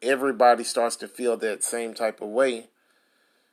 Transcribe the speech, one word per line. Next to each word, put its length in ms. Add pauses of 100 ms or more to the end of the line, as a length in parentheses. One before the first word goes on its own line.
everybody 600
starts 340
to 120
feel 300
that 260
same 300
type 260
of 80
way, 400 (840)